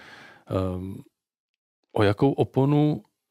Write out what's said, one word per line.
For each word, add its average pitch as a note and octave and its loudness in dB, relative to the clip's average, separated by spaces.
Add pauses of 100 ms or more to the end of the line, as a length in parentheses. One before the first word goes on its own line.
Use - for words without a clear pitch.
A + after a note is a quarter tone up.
(500)
Ehm, F#2 -6 (960)
o G#2 0
jakou A#2+ 2
oponu D3 0 (280)